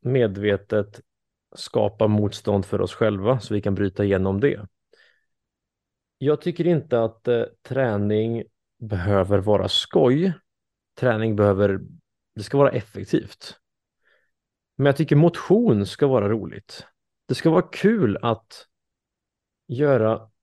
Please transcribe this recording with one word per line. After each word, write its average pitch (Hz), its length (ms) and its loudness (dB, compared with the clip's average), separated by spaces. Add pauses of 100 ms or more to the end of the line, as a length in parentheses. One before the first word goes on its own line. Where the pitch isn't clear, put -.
medvetet 104 1000 -2 (560)
skapa 107 500 -2
motstånd 104 600 0
för 98 140 -4
oss 95 140 -4
själva 107 460 0
så - 140 -8
vi 101 80 -2
kan 98 120 -2
bryta 101 300 -2
igenom 98 360 0
det. 107 280 -2 (1500)
Jag 143 220 0
tycker 170 260 -4
inte 131 380 0
att, - 240 -6
eh, 117 160 2 (180)
träning 110 840 -2 (340)
behöver 98 600 0
vara 98 300 0
skoj. 160 640 2 (680)
Träning 110 380 0
behöver, 101 440 2 (540)
det 110 80 -10
ska 139 160 -4
vara 139 120 6
effektivt. - 880 -6 (1200)
Men 139 100 0
jag 139 100 2
tycker 151 200 2
motion 170 680 2
ska - 200 -2
vara 110 220 2
roligt. 98 580 -8 (400)
Det 123 80 -4
ska 165 160 0
vara 175 220 2
kul 175 500 0
att - 440 -6 (1000)
göra, 120 640 0 (120)